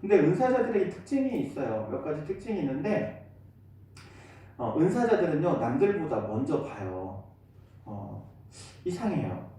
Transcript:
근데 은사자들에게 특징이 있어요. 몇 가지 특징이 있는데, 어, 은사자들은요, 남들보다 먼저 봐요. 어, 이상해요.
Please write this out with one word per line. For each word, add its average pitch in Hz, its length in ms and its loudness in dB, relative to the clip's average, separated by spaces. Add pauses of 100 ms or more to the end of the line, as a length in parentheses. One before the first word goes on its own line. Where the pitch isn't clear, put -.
근데 202 200 6
은사자들에게 220 680 4
특징이 262 520 -2
있어요. - 480 -4
몇 127 120 -4
가지 151 220 -4
특징이 190 360 -4
있는데, 151 680 -2 (1300)
어, - 220 -2
은사자들은요, 180 800 4
남들보다 143 640 2
먼저 113 420 -2
봐요. 95 640 -8 (600)
어, 104 480 -12 (520)
이상해요. 180 760 -2